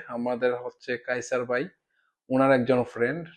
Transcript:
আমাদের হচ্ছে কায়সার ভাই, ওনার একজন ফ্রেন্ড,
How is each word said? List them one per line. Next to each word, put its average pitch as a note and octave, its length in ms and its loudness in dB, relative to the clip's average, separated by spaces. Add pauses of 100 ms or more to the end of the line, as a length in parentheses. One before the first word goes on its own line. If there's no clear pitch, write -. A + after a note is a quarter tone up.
আমাদের B2 480 -2
হচ্ছে B2 420 -8
কায়সার B2 480 -4
ভাই, B2+ 220 -2 (640)
ওনার C3+ 220 4
একজন B2 320 4
ফ্রেন্ড, C3 540 -2